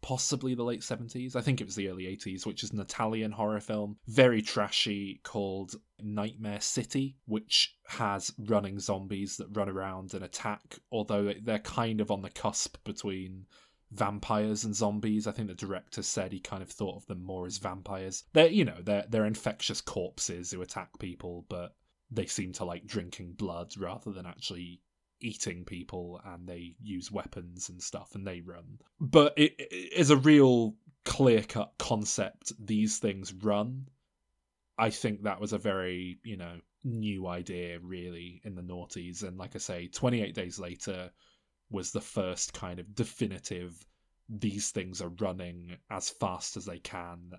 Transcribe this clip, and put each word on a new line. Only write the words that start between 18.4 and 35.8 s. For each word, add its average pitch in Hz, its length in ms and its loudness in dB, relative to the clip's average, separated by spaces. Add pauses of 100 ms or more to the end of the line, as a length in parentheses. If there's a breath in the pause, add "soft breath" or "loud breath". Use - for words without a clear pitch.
you 180 180 6
know, - 160 -4
they're, 101 280 2
they're 110 160 4
infectious 107 560 -2
corpses 90 680 -4
who 90 100 -6
attack - 380 -8
people, 87 500 -8
but 87 260 -8 (340)
they 110 160 -2
seem 92 280 -4
to - 120 -4
like 87 200 -6
drinking 90 480 -6
blood 87 440 -6
rather 98 340 -6
than 92 140 -10
actually 87 560 -10 (380)
eating 95 460 -6
people, 87 600 -10
and 90 220 -14
they 87 340 -12
use 92 300 -6
weapons 87 580 -8
and 90 120 -14
stuff, - 340 -10
and 98 100 -8
they 90 160 -6
run. 87 380 -14 (200)
But 147 380 10
it, 151 220 8
it 180 340 -8
is 156 160 6
a 147 80 12
real 131 560 10 (320)
clear-cut 117 720 6
concept, - 800 -2
these 107 380 2
things 98 360 -2
run. 107 540 0 (920)
I 110 100 6
think 104 340 -2
that 101 160 0
was 107 140 -2
a 101 60 0
very, 92 640 -2